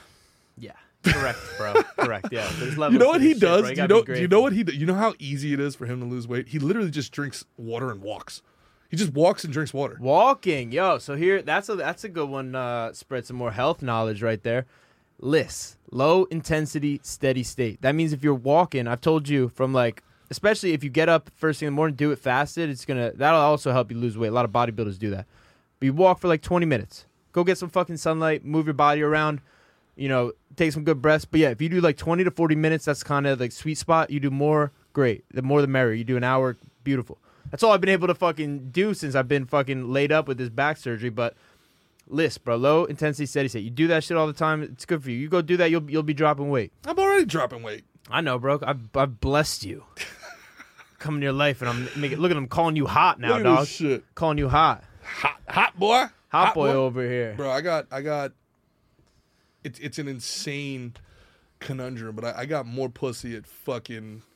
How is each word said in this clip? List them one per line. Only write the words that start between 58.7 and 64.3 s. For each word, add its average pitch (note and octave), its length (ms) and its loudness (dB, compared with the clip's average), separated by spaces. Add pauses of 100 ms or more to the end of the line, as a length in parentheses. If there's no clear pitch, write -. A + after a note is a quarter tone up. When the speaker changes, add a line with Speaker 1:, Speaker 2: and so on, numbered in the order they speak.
Speaker 2:
it's, C#3 160 -12
it's D3 200 -10
an C#3+ 80 -8
insane C3+ 840 -10 (680)
conundrum, B2 560 -10
but A2 100 -10
I, A#2 160 -6
I C3 40 -6
got C#3+ 200 -6
more B2+ 240 -6
pussy A#2+ 460 -8
at G#2+ 100 -16
fucking A2 760 -12 (140)